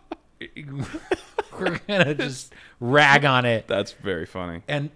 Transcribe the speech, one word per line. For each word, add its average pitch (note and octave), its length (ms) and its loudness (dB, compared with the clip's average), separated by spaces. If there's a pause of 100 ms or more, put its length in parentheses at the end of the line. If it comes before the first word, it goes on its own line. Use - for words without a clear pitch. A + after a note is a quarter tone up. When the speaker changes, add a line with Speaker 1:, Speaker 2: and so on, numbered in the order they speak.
(400)
Speaker 1:
<laughs> - 160 -16 (1000)
we're F3 300 -4
gonna F3 300 2
just C3+ 360 -8 (280)
rag C#3+ 440 6
on B2+ 200 4
it." A#2 240 0
Speaker 2:
That's G2 240 -2
very F2 340 -6
funny. F2 400 -10
Speaker 1:
And, D3 300 -4